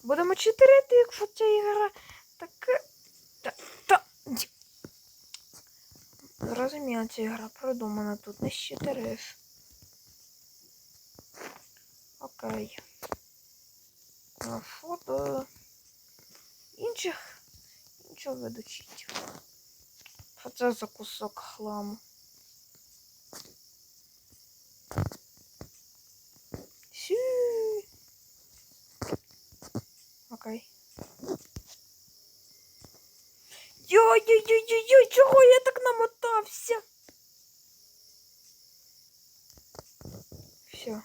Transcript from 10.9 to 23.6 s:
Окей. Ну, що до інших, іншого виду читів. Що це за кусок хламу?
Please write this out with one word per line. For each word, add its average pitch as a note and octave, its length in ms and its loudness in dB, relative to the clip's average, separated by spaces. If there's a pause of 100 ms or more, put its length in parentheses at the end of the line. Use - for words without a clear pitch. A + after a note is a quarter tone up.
Окей. A3 600 -12 (1600)
Ну, A#3 200 -10 (160)
що E4+ 300 -14
до C4+ 380 -6 (1300)
інших, - 640 -12 (680)
іншого C#4 260 -14
виду A#3 280 -14
читів. - 460 -20 (1300)
Що B3 100 -18
це B3 220 -4
за A3 140 -10
кусок - 540 -16
хламу? G#3 580 -12 (4000)